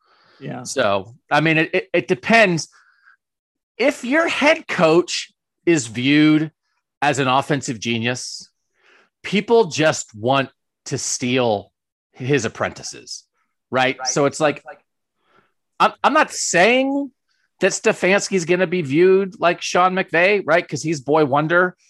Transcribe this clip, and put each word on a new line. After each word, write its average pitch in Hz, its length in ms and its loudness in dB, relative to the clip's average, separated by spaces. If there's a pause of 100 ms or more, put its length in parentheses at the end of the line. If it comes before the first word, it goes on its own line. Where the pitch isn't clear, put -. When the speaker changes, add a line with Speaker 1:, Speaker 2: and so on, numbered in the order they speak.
(400)
Speaker 1:
Yeah. 135 240 -14
Speaker 2:
So, 107 520 -2 (140)
I 147 120 2
mean, 160 160 0
it, 165 180 -2
it, - 180 -4
it 170 140 -2
depends. 185 600 0 (1080)
If 277 260 0
your 302 260 0
head 311 380 0
coach - 640 0 (340)
is 160 200 2
viewed 151 680 2 (540)
as 143 140 0
an 135 80 0
offensive 135 520 -2
genius, 117 680 -6 (720)
people 220 440 2
just 151 500 -2
want 131 340 0 (360)
to 139 120 -6
steal 120 760 -2 (400)
his 127 340 -2
apprentices, - 800 -10 (420)
right? 131 300 0
Speaker 3:
Right. - 80 -12
Speaker 2:
So 147 180 0
it's 135 140 -4
like, 147 240 -2 (1160)
I'm, 214 140 2 (100)
I'm 226 100 2
not 294 180 2
saying 262 800 0 (480)
that 185 140 0
Stefanski's 185 720 -2
gonna 180 220 0
be 180 140 -4
viewed 185 580 2
like 170 220 0
Sean 185 320 0
McVay, 185 520 0
right? 170 220 2
'Cause 135 140 -8
he's 156 180 -4
boy 151 260 2
wonder, 156 500 0 (140)